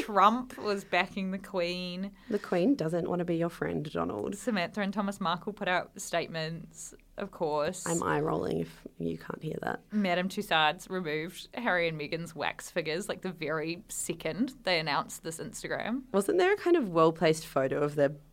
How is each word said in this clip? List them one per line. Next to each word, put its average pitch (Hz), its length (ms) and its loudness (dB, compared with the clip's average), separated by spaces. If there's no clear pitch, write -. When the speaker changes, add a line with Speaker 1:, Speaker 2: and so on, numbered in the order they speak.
Speaker 1:
Trump 220 560 4
was 202 260 -2
backing 185 480 0
the 196 60 -4
Queen. 180 760 -4
Speaker 2:
The 208 100 2
Queen 202 360 4
doesn't 165 320 0
wanna 175 160 0
be 170 140 0
your 170 120 2
friend, 156 400 -2
Donald. 170 460 -2
Speaker 1:
Samantha 214 460 -2
and 196 120 -2
Thomas 202 280 -4
Markle 175 320 -2
put 196 160 -4
out 180 220 0
statements. 165 920 -6
Of 202 140 -8
course. 151 560 -2
Speaker 2:
I'm 170 160 0
eye 156 160 2
rolling 160 400 0
if - 220 -8
you 165 180 -2
can't - 240 -10
hear 156 220 -6
that. - 180 -4
Speaker 1:
Madame 185 380 0
Tussauds 160 600 2
removed 170 680 -4
Harry 180 320 2
and 156 120 -2
Meghan's 165 360 -6
wax - 340 -6
figures, 160 400 -2
like, - 120 -4
the 185 100 -4
very 160 580 -4
second 170 640 -4
they 180 160 2
announced 156 440 -2
this 160 160 -8
Instagram. 151 720 -4
Speaker 2:
Wasn't 208 260 2
there 381 160 6
a 403 40 2
kind 359 180 4
of 240 140 2
well 165 220 6
placed 160 360 2
photo 139 340 2
of 147 140 0
their 143 160 6